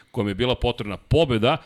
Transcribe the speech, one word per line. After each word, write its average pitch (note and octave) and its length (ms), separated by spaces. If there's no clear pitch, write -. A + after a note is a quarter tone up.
kojem G#2 160
je G2 80
bila A#2+ 200
potrebna G#2 420
pobeda, C3+ 680